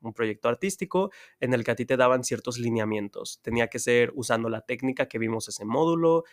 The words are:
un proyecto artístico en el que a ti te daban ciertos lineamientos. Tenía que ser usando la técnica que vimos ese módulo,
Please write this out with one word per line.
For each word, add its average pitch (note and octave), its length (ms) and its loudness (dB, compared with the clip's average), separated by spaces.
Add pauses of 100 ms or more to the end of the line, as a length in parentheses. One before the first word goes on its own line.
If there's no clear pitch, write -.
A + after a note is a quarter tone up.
un A2 120 -10
proyecto A2 340 -2
artístico F#3+ 640 -2 (300)
en B2+ 140 2
el A#2 100 0
que B2 80 0
a A2+ 40 0
ti B2 100 -4
te C3 100 2
daban B2+ 280 4
ciertos A#2+ 340 -4
lineamientos. G#2+ 840 -4
Tenía A#2 260 0
que B2 120 -8
ser A#2+ 360 4
usando A2+ 340 0
la A2 120 -6
técnica C3 460 -2
que A#2+ 100 -6
vimos A2+ 300 -2
ese G#2 180 -12
módulo, E3 680 2